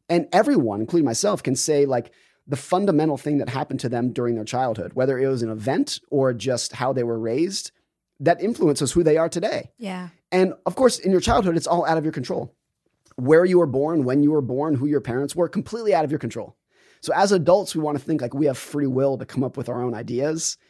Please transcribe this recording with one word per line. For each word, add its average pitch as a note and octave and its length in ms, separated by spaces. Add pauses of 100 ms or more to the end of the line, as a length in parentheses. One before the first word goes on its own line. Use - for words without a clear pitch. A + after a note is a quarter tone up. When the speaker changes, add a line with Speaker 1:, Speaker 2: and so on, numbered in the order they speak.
Speaker 1:
And E3+ 240
everyone, D#3+ 500
including D#3 240
myself, E3 360
can C3+ 140
say, C#3+ 320
like, B2+ 240 (340)
the C#3 120
fundamental D#3 600
thing D3 220
that B2+ 100
happened C3 300
to B2 100
them A#2+ 240
during A#2+ 220
their A2 80
childhood, A2 500
whether B2+ 240
it C3 100
was C3 140
an A2+ 80
event C3 500 (120)
or C3+ 200
just A#2+ 420
how B2+ 200
they B2+ 100
were A#2 140
raised, C3+ 540 (480)
that E3 200
influences E3 520
who E3+ 100
they D#3 160
are E3 120
today. - 500
Speaker 2:
Yeah. F#3 300 (220)
Speaker 1:
And F#3 220 (140)
of F#3 80
course, B3+ 240
in F#3 120
your F3+ 100
childhood, F#3+ 360
it's - 80
all E3+ 200
out D#3+ 120
of D#3 60
your D#3 100
control. D3+ 400 (600)
Where D3+ 300
you F3+ 120
were F3 80
born, C#3+ 380
when C3 180
you D3 80
were D3+ 120
born, C#3 340
who B2 100
your D3 160
parents C3 340
were, E3 140
completely G#3 460
out D#3+ 100
of C3+ 60
your D3 80
control. A2+ 360 (460)
So D#3 140
as G3 160
adults, F#3 440
we D#3+ 60
want D3 160
to B2+ 60
think, D#3+ 180
like, A#2+ 120
we D3 140
have B2+ 100
free D3 300
will C3 300
to B2+ 80
come B2+ 180
up B2+ 140
with B2 120
our A#2+ 120
own B2 120
ideas B2 640 (120)